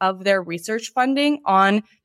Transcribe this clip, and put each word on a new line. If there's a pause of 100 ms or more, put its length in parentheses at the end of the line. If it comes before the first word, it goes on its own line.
of
their
research
funding
on (220)